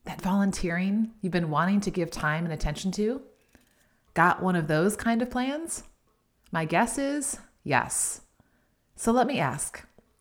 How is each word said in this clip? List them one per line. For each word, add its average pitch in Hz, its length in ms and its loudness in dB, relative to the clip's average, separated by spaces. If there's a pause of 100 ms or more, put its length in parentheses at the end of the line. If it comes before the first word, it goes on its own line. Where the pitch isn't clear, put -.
that - 180 -10
volunteering 196 1000 0
you've 180 120 -2
been 175 160 2
wanting 175 320 2
to 202 80 -4
give 165 220 -2
time 156 320 -2
and 165 100 -2
attention 151 380 -2
to. 214 320 -2 (920)
Got 170 280 4
one 180 140 0
of 165 100 0
those 160 300 2
kind 233 260 0
of 247 80 -2
plans? 277 540 -6 (680)
My 165 140 -2
guess 180 320 2
is 277 420 -4 (240)
yes. - 580 -2 (760)
So - 160 0
let 240 160 4
me 277 120 0
ask, 143 460 -4 (360)